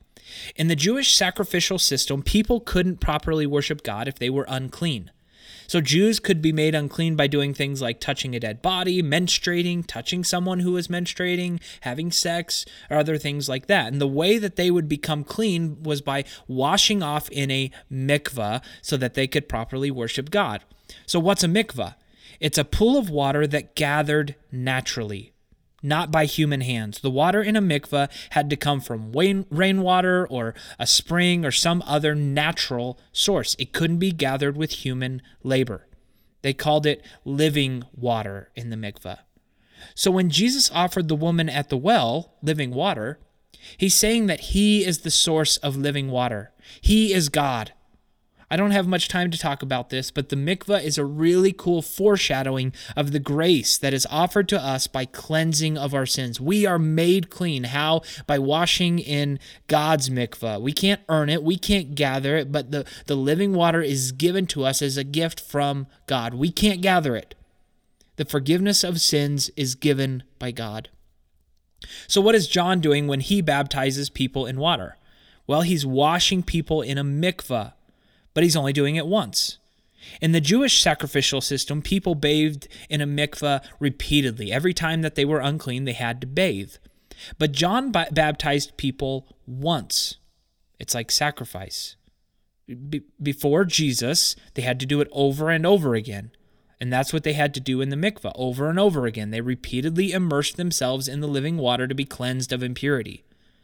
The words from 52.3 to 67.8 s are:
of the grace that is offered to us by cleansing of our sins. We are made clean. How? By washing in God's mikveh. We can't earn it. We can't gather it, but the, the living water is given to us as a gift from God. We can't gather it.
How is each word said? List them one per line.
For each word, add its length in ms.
of 160
the 80
grace 580
that 160
is 160
offered 380
to 100
us 300
by 160
cleansing 760
of 160
our 120
sins. 340
We 260
are 140
made 500
clean. 360
How? 380
By 140
washing 600
in 400
God's 420
mikveh. 520
We 100
can't 380
earn 200
it. 140
We 140
can't 360
gather 440
it, 120
but 220
the, 140
the 120
living 340
water 300
is 320
given 340
to 160
us 180
as 140
a 80
gift 380
from 440
God. 280
We 160
can't 300
gather 380
it. 180